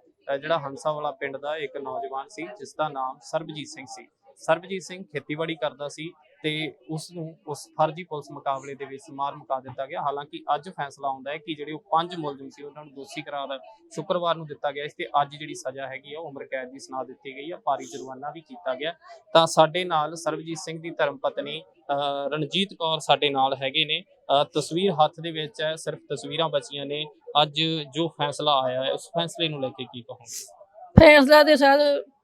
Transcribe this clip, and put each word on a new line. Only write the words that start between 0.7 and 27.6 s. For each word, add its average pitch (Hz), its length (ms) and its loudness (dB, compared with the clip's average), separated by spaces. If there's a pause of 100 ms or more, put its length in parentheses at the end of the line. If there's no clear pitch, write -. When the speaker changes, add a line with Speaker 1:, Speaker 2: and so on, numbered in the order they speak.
Speaker 1:
ਵਾਲਾ 151 200 -4
ਪਿੰਡ 139 260 -6
ਦਾ 143 200 -6
ਇੱਕ 143 200 -8
ਨੌਜਵਾਨ 135 520 -8
ਸੀ, 151 140 -12
ਜਿਸ - 340 -14
ਦਾ 156 120 0
ਨਾਮ 135 320 -6
ਸਰਬਜੀਤ 156 460 -8
ਸਿੰਘ 135 220 -16
ਸੀ। 117 180 -16 (300)
ਸਰਬਜੀਤ 175 440 -2
ਸਿੰਘ 185 220 -12
ਖੇਤੀਬਾੜੀ 160 520 -6
ਕਰਦਾ 143 320 -4
ਸੀ 156 260 -12 (300)
ਤੇ 156 300 -4 (160)
ਉਸ 160 220 -8
ਨੂੰ 165 260 -12 (100)
ਉਸ 147 220 -10 (120)
ਫਰਜ਼ੀ 160 220 0
ਪੁਲਿਸ 151 280 -10
ਮੁਕਾਬਲੇ 139 440 -6
ਦੇ 135 100 -10
ਵਿੱਚ 135 260 -14
ਮਾਰ 139 240 -6
ਮੁਕਾ 135 240 -6
ਦਿੱਤਾ 131 260 -10
ਗਿਆ। 170 160 -8
ਹਾਲਾਂਕਿ 147 380 -6 (160)
ਅੱਜ 151 140 -8
ਫੈਸਲਾ 139 380 -8
ਆਉਂਦਾ 135 240 -6
ਹੈ 156 60 -6
ਕਿ 156 160 -10
ਜਿਹੜੇ 147 180 -8
ਉਹ 151 80 -8
ਪੰਜ 175 360 0
ਮੁਲਜ਼ਮ 139 340 -8
ਸੀ, 143 140 -18
ਉਹਨਾਂ 147 220 -16
ਨੂੰ 143 100 -20
ਦੋਸ਼ੀ 139 260 -12
ਕਰਾਰ 139 380 -6 (340)
ਸ਼ੁੱਕਰਵਾਰ 170 420 0
ਨੂੰ 165 100 -10
ਦਿੱਤਾ 147 260 -6
ਗਿਆ 143 160 -8
ਸੀ 143 100 -12
ਤੇ 147 240 0
ਅੱਜ 143 180 -2
ਜਿਹੜੀ 147 140 -10
ਸਜ਼ਾ 135 340 -8
ਹੈਗੀ 135 260 -12
ਆ, 156 60 -10
ਉਹ 165 80 -10
ਉਮਰ 139 180 -12
ਕੈਦ 131 240 -6
ਦੀ 135 100 -16
ਸੁਣਾ 131 240 -8
ਦਿੱਤੀ 131 320 -14
ਗਈ 143 160 -10
ਆ, 175 60 -8
ਭਾਰੀ 135 280 -2
ਜੁਰਮਾਨਾ 131 460 -12
ਵੀ 165 100 -14
ਕੀਤਾ 131 340 -6
ਗਿਆ। 151 180 -4 (400)
ਤਾਂ 165 140 6
ਸਾਡੇ 160 360 4
ਨਾਲ 160 320 -2
ਸਰਬਜੀਤ 160 420 -6
ਸਿੰਘ 160 240 -10
ਦੀ 170 80 -10
ਧਰਮ 147 280 0
ਪਤਨੀ, 143 440 -4
ਅ, - 320 -8 (400)
ਰਣਜੀਤ 156 400 -2
ਕੌਰ 160 260 -2
ਸਾਡੇ 147 300 4
ਨਾਲ 135 320 2
ਹੈਗੇ 143 240 2
ਨੇ। 160 160 -2
ਅ, 143 420 0
ਤਸਵੀਰ 160 480 0
ਹੱਥ 151 300 4
ਦੇ 165 100 -6
ਵਿੱਚ 156 300 -8
ਹੈ, 156 140 -2
ਸਿਰਫ 156 240 -8
ਤਸਵੀਰਾਂ 147 500 -4
ਬਚੀਆਂ 143 360 -4
ਨੇ। 147 200 -4 (360)
ਅੱਜ 151 200 0 (340)